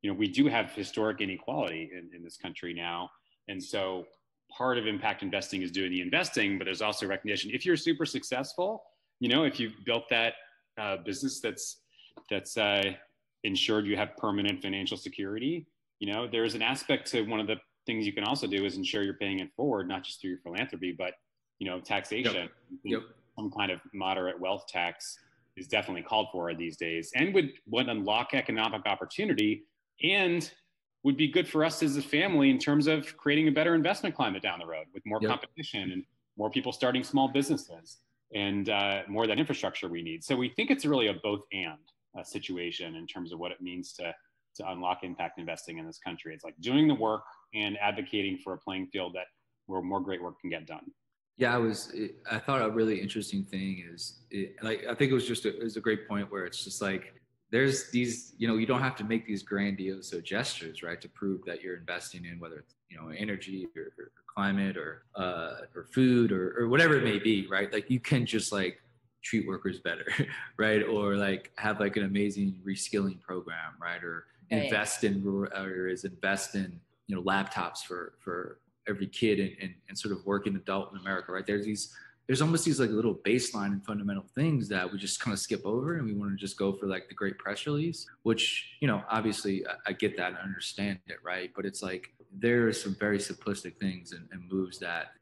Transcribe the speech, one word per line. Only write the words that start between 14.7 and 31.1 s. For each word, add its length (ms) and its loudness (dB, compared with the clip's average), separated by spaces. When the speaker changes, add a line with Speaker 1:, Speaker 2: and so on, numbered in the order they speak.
Speaker 1:
security, 680 -4
you 140 -4
know, 140 -2
there's 280 0
an 80 0
aspect 480 0
to 120 2
one 180 0
of 60 -2
the 100 0
things 220 0
you 60 0
can 120 -2
also 220 0
do 180 2
is 120 -2
ensure 260 0
you're 120 0
paying 260 -2
it 160 -8
forward, 320 0
not 140 -4
just 180 -12
through 100 -4
your 100 -6
philanthropy, 560 -4
but, 180 -4
you 100 -4
know, 120 -4
taxation. 540 0
Speaker 2:
Yep. 160 -2
Yep. 160 0
Speaker 1:
Some 140 -6
kind 220 -2
of 80 -4
moderate 440 0
wealth 300 -2
tax 500 -4
is 120 -12
definitely 340 0
called 300 2
for 220 -2
these 220 -6
days 380 -4
and 200 4
would, 160 6
would 220 2
unlock 460 0
economic 520 2
opportunity 800 2
and 480 4
would 140 6